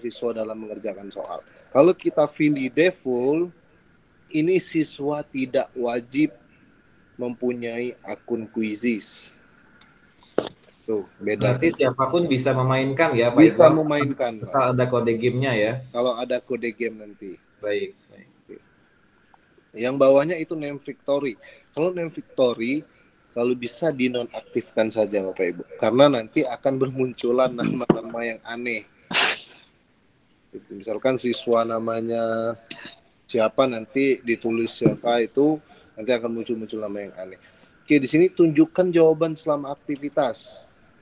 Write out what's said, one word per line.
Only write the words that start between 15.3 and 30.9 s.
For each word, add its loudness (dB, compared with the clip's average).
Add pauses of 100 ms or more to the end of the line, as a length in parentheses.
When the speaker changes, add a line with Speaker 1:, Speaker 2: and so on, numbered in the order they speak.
Speaker 2:
ya? 2 (160)
Speaker 1:
Kalau 0
ada -4
kode -6
game -6
nanti. -16 (240)
Speaker 2:
Baik, -4 (160)
baik. -20 (1400)
Speaker 1:
Yang -2
bawahnya 6
itu -6
name -6
victory. -4 (320)
Kalau 0
name -6
victory, -2 (480)
kalau 0
bisa -4
dinonaktifkan -2
saja 0
Bapak -2 (100)
Ibu. -12 (140)
Karena 6
nanti 0
akan -2
bermunculan 0
nama-nama -2
yang -6
aneh. -6 (1900)
Misalkan -2